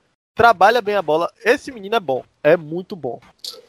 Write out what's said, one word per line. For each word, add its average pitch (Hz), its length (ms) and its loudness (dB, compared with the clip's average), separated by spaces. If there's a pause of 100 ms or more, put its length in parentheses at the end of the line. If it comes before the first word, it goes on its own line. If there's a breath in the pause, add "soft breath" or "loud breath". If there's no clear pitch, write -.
(360)
Trabalha 226 460 4
bem 202 140 -4
a 196 60 0
bola. 156 300 -2 (140)
Esse 277 260 -2
menino 214 240 -8
é 233 60 -2
bom, 131 220 -6 (200)
é 160 140 4
muito 170 360 -12
bom. 135 280 -12 (460)